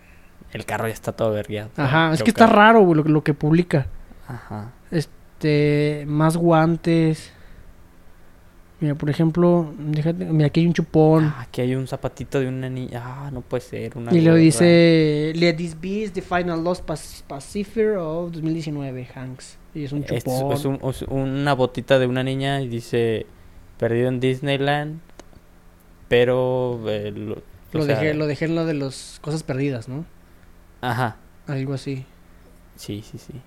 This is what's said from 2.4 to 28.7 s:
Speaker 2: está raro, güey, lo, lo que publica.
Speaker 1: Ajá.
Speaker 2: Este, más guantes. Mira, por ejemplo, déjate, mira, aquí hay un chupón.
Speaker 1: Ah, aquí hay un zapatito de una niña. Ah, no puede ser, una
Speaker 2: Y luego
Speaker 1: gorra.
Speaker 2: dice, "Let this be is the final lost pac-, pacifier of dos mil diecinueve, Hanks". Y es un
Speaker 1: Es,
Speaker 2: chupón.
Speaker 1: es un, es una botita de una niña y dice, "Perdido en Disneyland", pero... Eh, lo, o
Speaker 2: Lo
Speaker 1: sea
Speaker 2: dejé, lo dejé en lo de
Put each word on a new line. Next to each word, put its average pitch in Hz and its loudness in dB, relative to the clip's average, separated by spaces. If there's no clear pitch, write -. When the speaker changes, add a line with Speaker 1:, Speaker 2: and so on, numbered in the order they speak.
Speaker 2:
está 214 6
raro, 214 8
güey, 175 6
lo, 151 2
lo 151 2
que 151 2
publica. 156 2
Speaker 1:
Ajá. 104 -12
Speaker 2:
Este, 147 -2
más 156 2
guantes. 165 2
Mira, 147 -2
por 147 -4
ejemplo, 165 2
déjate, 151 -2
mira, 156 2
aquí 165 2
hay 170 4
un 170 2
chupón. 156 4
Speaker 1:
Ah, 147 -4
aquí - -8
hay 127 0
un 131 -6
zapatito 135 -6
de 131 -2
una 131 -6
niña. 127 -10
Ah, 135 -12
no 123 -10
puede 123 -6
ser, 113 -12
una 117 -4
Speaker 2:
Y 165 6
luego 165 6
Speaker 1:
gorra. 165 8
Speaker 2:
dice, 160 6
"Let 170 2
this 165 -8
be 175 -10
is 196 -8
the 185 -8
final 175 -4
lost 175 -2
pac-, - -10
pacifier 208 -4
of 170 -6
dos 165 -10
mil 160 -2
diecinueve, 143 -8
Hanks". 127 -16
Y 156 -8
es 135 -8
un 143 -4
Speaker 1:
Es, 113 -4
Speaker 2:
chupón. 131 -2
Speaker 1:
es 143 -4
un, 135 -2
es 127 -8
una 135 -2
botita 127 0
de 127 2
una 127 -2
niña 135 -4
y 127 -6
dice, 117 -2
"Perdido 120 0
en 127 -2
Disneyland", 139 -2
pero... 127 0
Eh, 104 -4
lo, 107 -8
o - -14
Speaker 2:
Lo 156 -2
Speaker 1:
sea 143 0
Speaker 2:
dejé, 151 0
lo 151 -2
dejé 147 -4
en 160 -2
lo 165 -2
de 160 -4